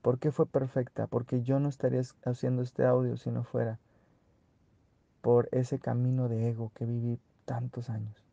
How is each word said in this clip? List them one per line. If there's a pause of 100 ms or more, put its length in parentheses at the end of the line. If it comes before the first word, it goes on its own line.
¿Por
qué
fue
perfecta?
Porque
yo
no
estaría
es-,
haciendo
este
audio
si
no
fuera (1400)
por
ese
camino
de
ego
que
viví (240)
tantos
años.